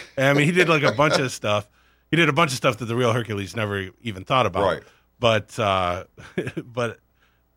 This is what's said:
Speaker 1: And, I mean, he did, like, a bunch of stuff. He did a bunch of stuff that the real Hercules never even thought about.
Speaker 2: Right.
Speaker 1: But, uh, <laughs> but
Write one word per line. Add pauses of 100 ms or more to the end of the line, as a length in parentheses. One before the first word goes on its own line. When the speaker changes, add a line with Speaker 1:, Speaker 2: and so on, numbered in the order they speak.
(180)
Speaker 1:
And,
I
mean,
he
did,
like,
a
bunch
of
stuff. (440)
He
did
a
bunch
of
stuff
that
the
real
Hercules
never (120)
even
thought
about.
Speaker 2:
Right. (360)
Speaker 1:
But,
uh, (320)
<laughs>
but (580)